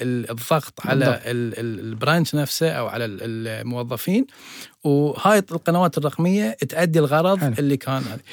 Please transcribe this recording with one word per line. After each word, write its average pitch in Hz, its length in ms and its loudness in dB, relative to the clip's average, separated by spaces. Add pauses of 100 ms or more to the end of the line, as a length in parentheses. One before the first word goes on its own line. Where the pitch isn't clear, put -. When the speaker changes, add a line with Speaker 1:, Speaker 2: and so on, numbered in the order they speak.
Speaker 1:
ال-، 120 300 -2
الضغط 131 540 -2
على 135 200 2
Speaker 2:
بالضبط. 120 200 0
Speaker 1:
ال-، 117 340 -4
ال-، 113 200 -6
البرانش 127 560 0
نفسه 151 360 0
أو 123 160 -4
على 117 180 -4
ال-، 98 160 -8
الموظفين. 117 1040 -2 (580)
وهاي 147 540 4
القنوات 175 600 0
الرقمية 180 540 0
تأدي 165 480 0
الغرض 160 400 4
Speaker 2:
حلو. 139 200 2
Speaker 1:
اللي 143 180 2
كان 131 260 -4
هذه. 113 160 -10 (140)